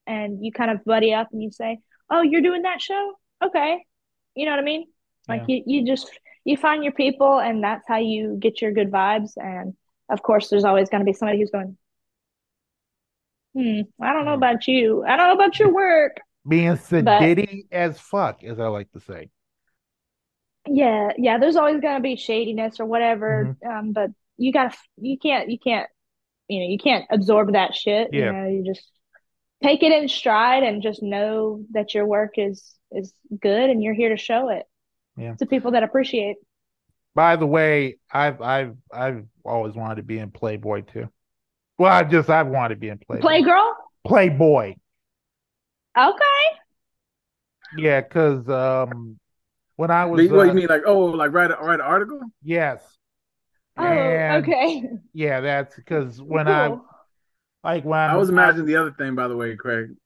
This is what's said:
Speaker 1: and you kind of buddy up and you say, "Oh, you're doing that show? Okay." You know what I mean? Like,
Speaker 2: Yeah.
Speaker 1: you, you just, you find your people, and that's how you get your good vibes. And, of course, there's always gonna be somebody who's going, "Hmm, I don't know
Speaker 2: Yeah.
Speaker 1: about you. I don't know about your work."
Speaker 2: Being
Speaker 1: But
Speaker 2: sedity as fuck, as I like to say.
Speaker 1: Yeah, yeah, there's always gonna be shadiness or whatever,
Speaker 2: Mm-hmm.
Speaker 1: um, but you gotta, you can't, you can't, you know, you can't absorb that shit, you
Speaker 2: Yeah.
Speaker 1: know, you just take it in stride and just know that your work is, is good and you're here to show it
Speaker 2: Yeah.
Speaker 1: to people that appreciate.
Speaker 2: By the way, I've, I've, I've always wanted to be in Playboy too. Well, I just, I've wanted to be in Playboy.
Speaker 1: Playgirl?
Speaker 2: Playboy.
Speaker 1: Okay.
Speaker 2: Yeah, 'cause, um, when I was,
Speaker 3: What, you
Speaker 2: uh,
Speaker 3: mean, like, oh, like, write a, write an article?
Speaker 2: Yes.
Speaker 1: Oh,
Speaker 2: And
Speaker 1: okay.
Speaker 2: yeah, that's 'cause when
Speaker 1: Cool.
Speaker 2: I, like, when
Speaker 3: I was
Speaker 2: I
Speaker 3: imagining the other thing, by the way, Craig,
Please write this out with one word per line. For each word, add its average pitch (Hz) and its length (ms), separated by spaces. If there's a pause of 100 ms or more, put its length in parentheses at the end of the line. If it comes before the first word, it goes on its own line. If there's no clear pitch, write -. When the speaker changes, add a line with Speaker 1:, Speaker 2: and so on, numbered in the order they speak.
Speaker 1:
and 208 360
you 226 80
kind 226 200
of 214 140
buddy 220 280
up 226 180
and 220 120
you 214 80
say, 226 280 (300)
"Oh, 330 120
you're 320 200
doing 359 220
that 359 180
show? 403 320 (300)
Okay." 320 400 (520)
You 285 100
know 302 60
what 285 80
I 277 40
mean? 311 240 (400)
Like, 226 140
Speaker 2:
Yeah. - 60
Speaker 1:
you, 254 180
you 262 200
just, 262 240 (360)
you 277 120
find 302 260
your 285 100
people, 277 460
and 226 240
that's 214 240
how 226 100
you 214 420
get 220 220
your 220 100
good 202 200
vibes. 208 460
And, 190 380 (340)
of 214 140
course, 208 260
there's 202 160
always 196 240
gonna 202 140
be 196 100
somebody 208 260
who's 208 120
going, 190 260 (1800)
"Hmm, 226 260 (200)
I 262 120
don't 302 120
know 294 60
Speaker 2:
Yeah. 294 60
Speaker 1:
about 240 300
you. 240 380
I 262 120
don't 359 120
know 370 40 (100)
about - 160
your 403 140
work." 339 440 (300)
Speaker 2:
Being 170 300 (240)
Speaker 1:
But - 180
Speaker 2:
sedity 196 520
as 175 280
fuck, - 440
as 110 160
I 113 80
like 104 260
to 98 80
say. 82 280 (1400)
Speaker 1:
Yeah, 233 500
yeah, 247 220
there's 302 160
always 302 260
gonna 277 200
be 254 140
shadiness 220 640
or 226 60
whatever, 220 800
Speaker 2:
Mm-hmm. 233 40
Speaker 1:
um, 214 260
but 208 180 (260)
you 262 140
gotta, 262 260 (200)
you 262 200
can't, 269 320
you 233 80
can't, 226 300 (600)
you 196 120
know, 180 100
you 202 80
can't 233 320
absorb 208 440
that 190 220
shit, 214 380
you 143 60
Speaker 2:
Yeah. 117 120
Speaker 1:
know, - 160
you 190 180
just 190 200 (800)
take 285 200
it 320 80
in 302 160
stride 247 560
and 208 200
just 214 200
know 214 680
that 214 220
your 208 120
work 208 320
is, 202 380 (160)
is 190 220 (280)
good 220 280
and 233 140
you're 220 100
here 226 160
to 220 80
show 240 320
it 202 160 (520)
Speaker 2:
Yeah. 117 220
Speaker 1:
to 262 60
people 240 260
that 233 120
appreciate. 220 540 (800)
Speaker 2:
By 165 200
the 160 120
way, 147 500 (140)
I've, 143 300
I've, 127 360 (160)
I've 123 320 (200)
always 110 300
wanted 110 200
to 107 80
be 110 160
in 104 120
Playboy 107 500
too. 113 280 (720)
Well, 185 120
I 180 120
just, 156 260
I've 156 180
wanted 123 280
to 104 40
be 110 100
in 107 100
Playboy. 117 280
Speaker 1:
Playgirl? 349 460 (320)
Speaker 2:
Playboy. 147 720 (1200)
Speaker 1:
Okay. 571 600 (1120)
Speaker 2:
Yeah, 151 300
'cause, 139 480
um, 127 720 (560)
when 165 160
I 175 140
was, 170 260
Speaker 3:
What, 196 160
you 180 40
Speaker 2:
uh, - 20
Speaker 3:
mean, 180 140
like, 156 180
oh, 196 200
like, 160 260
write 170 200
a, 160 40
write 160 200
an 147 60
article? 208 400 (200)
Speaker 2:
Yes. 151 420 (920)
Speaker 1:
Oh, 330 480
Speaker 2:
And 214 200
Speaker 1:
okay. 294 380 (300)
Speaker 2:
yeah, 147 280
that's 139 440
'cause 131 360
when 156 260
Speaker 1:
Cool. 151 380 (800)
Speaker 2:
I, 160 120
like, 147 100
when 156 140
Speaker 3:
I 156 180
was 190 120
Speaker 2:
I 185 40
Speaker 3:
imagining 165 320
the 151 120
other 156 160
thing, 135 220
by 127 120
the 123 80
way, 117 200
Craig, 113 360 (140)